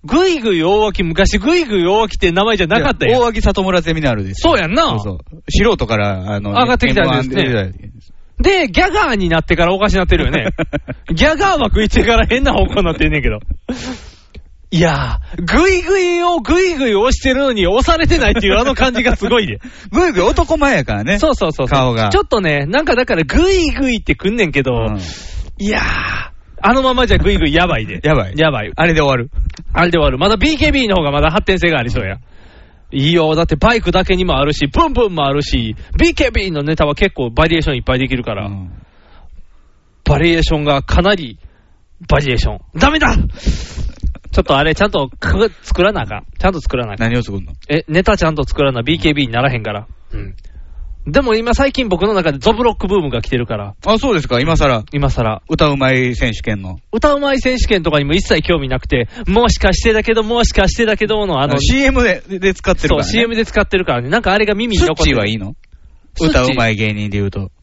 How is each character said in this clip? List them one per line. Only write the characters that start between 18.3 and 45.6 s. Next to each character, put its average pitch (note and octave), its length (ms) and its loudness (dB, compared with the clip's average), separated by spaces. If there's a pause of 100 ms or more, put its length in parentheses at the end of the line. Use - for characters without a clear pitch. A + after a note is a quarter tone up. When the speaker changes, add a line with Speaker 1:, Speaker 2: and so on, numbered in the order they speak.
Speaker 1:
っ A#3 60 0
て G3+ 60 0
い - 40 4
う G3 60 4
あ A#3 60 2
の C4+ 100 0
感 B3+ 220 0
じ B3+ 80 -2
が A#3 120 2
す G3 140 -4
ご A#3+ 100 4
い G#3 60 0
で。 G#2 140 -8 (180)
Speaker 2:
<laughs> F3 160 -14
グ E4+ 160 4
イ - 20 0
グ F#3 100 0
イ - 20 2
男 D#4+ 340 2
前 C#4 200 2
や C#3 60 0
か A2+ 120 -4
ら G#2 80 -4
ね。 F#3+ 160 0
Speaker 1:
そ D#4 100 2
う C4 60 2
そ F3+ 140 -2
う - 20 -2
そ C#3+ 140 -2
う - 20 -6
そ C#3+ 80 0
う。 - 20 4
Speaker 2:
顔 B2+ 160 2
が。 A2 160 0
Speaker 1:
ち - 80 2
ょ G#3 40 4
っ G#3 60 -4
と A3 140 0
ね、 D3 240 0
な G#3+ 160 0
ん D#4+ 40 -4
か D#4 100 2
だ B3 100 2
か A#3+ 100 -2
ら E3 80 0
グ E4 300 2
イ E4+ 160 2
グ B3+ 220 0
イ A#3 60 0
っ F3+ 40 -4
て - 140 0
く G3 160 -2
ん A3+ 40 -2
ね G#3+ 120 2
ん D3+ 40 -4
け C3+ 120 0
ど、 C3 100 -2
Speaker 2:
う A2+ 200 0
ん。 G#2 60 -4 (600)
Speaker 1:
い G3+ 100 -2
や G#3+ 100 -2
ー、 - 40 -2 (760)
あ A3+ 140 2
の C4+ 80 2
ま C4 140 2
ま B3+ 100 2
じ G3+ 80 2
ゃ F#3+ 60 4
グ G3+ 120 2
イ G3 60 2
グ E3+ 100 2
イ C#3+ 60 0
や E3+ 140 4
ば D#3 100 -2
い A2 80 -4
で。 F2+ 180 -10
Speaker 2:
や D3+ 120 2
ば G2+ 140 -2
い。 F#2+ 60 -12
Speaker 1:
や D#3 140 2
ば A#2 140 -4
い。 G#2 120 -10
Speaker 2:
あ D#3+ 120 0
れ E3+ 80 2
で D#3 60 4
終 C#3+ 80 2
わ C3+ 60 2
る。 B2 140 -4 (440)
Speaker 1:
あ E3 120 2
れ F3 60 0
で E3+ 80 2
終 D3 60 2
わ C#3+ 40 4
る。 B2+ 80 -2
ま E3 100 0
だ A3 100 2
ビ D4 180 2
ー - 20 -10
ケ D4+ 120 2
ー - 20 2
ビ C#4 140 0
ー - 20 -2
の G3 80 0
方 E3+ 80 2
が C#3+ 80 -2
ま C#3+ 100 0
だ D#3 80 2
発 F#3 160 0
展 F#3+ 140 0
性 E3+ 100 2
が D#3 80 0
あ B2 60 -2
り A#2+ 80 -4
そ B2+ 100 -2
う F#2+ 60 -6
や。 F#2+ 100 -8 (720)
い C3+ 180 0
い E3 40 2
よ。 D#3 220 2
だ E3 80 0
っ - 20 2
て D#3+ 100 0
バ A3 200 2
イ A3 60 0
ク F3 100 0
だ F#3 140 2
け F#3+ 100 2
に F3+ 100 0
も D3 140 0
あ C#3+ 60 2
る D3+ 80 0
し、 D3 140 -2
ブ A3+ 200 2
ン C#4 60 -2
ブ A#3+ 140 2
ン F#3 60 -4
も D#3 120 -2
あ C#3 80 0
る C#3+ 100 -2
し、 A#2 320 -2 (240)
ビ E4+ 120 4
ー - 40 -6
ケ C4+ 140 0
ー - 20 -4
ビ A3 160 -2
ー F#3 40 -4
の D3 120 -4
ネ D#3 120 0
タ D#3+ 100 2
は D3 100 -2
結 G3 200 0
構 B2 140 -4
バ D3 160 2
リ E3 120 0
エ - 20 2
ー - 20 0
シ D3 80 -2
ョ D3 40 -2
ン B2+ 40 -2
い A#2 40 -6
っ - 20 -12
ぱ B2+ 140 0
い - 20 -2
で C3 80 -2
き B2+ 80 -2
る A#2+ 80 -4
か A2+ 100 -6
ら。 G2+ 140 -8
Speaker 2:
う - 20 -8
ん。 F#2+ 220 -12 (1300)
Speaker 1:
バ C#3+ 160 2
リ E3+ 140 4
エ E3 60 2
ー - 40 2
シ D#3 80 2
ョ D#3+ 60 0
ン D3+ 60 -2
が C#3+ 180 2
か - 200 2
な F#3+ 120 2
り、 D3+ 240 -6 (720)
バ D3 120 4
リ C#3+ 120 -2
エ A#2+ 40 0
ー - 20 2
シ - 100 2
ョ G#2+ 60 -4
ン。 G#2 60 -12 (160)
ダ C4 140 4
メ D#4 80 0
だ！ C4+ 180 2 (1160)
ち - 80 2
ょ - 20 4
っ - 20 0
と C#3 140 2
あ C#3+ 60 2
れ、 D#3 100 2
ち D#3 80 -2
ゃ G3+ 60 4
ん G3+ 40 -2
と C#3 180 -2 (100)
か、 - 140 0 (280)